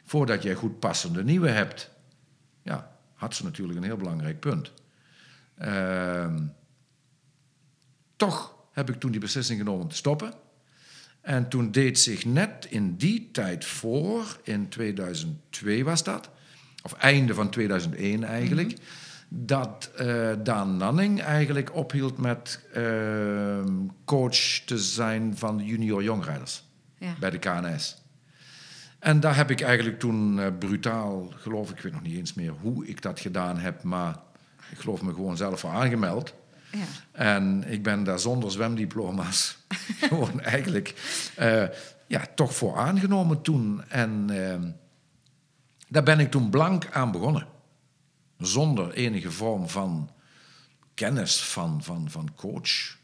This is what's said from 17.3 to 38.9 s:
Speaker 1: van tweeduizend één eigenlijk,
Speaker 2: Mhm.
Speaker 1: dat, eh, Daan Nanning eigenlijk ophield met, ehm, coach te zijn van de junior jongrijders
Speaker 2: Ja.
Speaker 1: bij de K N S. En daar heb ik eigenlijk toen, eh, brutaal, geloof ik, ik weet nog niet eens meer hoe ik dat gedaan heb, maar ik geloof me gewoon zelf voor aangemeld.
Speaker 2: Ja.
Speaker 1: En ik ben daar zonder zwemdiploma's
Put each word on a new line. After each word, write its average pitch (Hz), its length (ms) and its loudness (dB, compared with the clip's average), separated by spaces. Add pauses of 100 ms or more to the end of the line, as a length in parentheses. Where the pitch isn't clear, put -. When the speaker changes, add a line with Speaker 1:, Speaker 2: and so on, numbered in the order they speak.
Speaker 1:
van 101 160 2
tweeduizend 95 440 0
één 104 300 -2
eigenlijk, 123 480 0
Speaker 2:
Mhm. - 80 -12 (480)
Speaker 1:
dat, 120 680 -2
eh, 117 360 0 (100)
Daan 101 340 0
Nanning 170 440 2
eigenlijk 147 540 2
ophield 135 440 -2
met, 120 420 -2 (120)
ehm, 104 1000 0 (320)
coach 127 340 2 (280)
te 120 120 -2
zijn 110 580 0
van 107 200 -2
de 104 80 -2
junior 107 380 0
jongrijders 78 600 -4 (340)
Speaker 2:
Ja. 180 220 -6
Speaker 1:
bij 190 100 0
de 92 80 -2
K 87 60 -6
N 87 340 -2
S. - 200 -6 (1000)
En 151 220 6
daar 143 160 4
heb 139 140 6
ik 127 100 2
eigenlijk 117 380 4
toen, 107 420 2
eh, 98 60 2 (120)
brutaal, 101 800 -2
geloof 107 340 -6
ik, 95 60 -10
ik - 60 -14
weet 90 100 -6
nog 78 100 -8
niet 85 140 -6
eens 87 180 -6
meer 82 260 -4
hoe 117 260 -4
ik - 160 -10
dat 95 180 -6
gedaan 90 380 -2
heb, 87 240 -6
maar 90 360 -2 (520)
ik - 80 -16
geloof 98 240 -4
me 92 120 -4
gewoon 92 220 -4
zelf 92 240 -2
voor 82 100 -6
aangemeld. 110 640 0 (380)
Speaker 2:
Ja. 208 60 -6 (340)
Speaker 1:
En 98 540 2
ik 104 160 -4
ben 104 220 2
daar 92 140 0
zonder 113 320 0
zwemdiploma's 98 1080 -2 (180)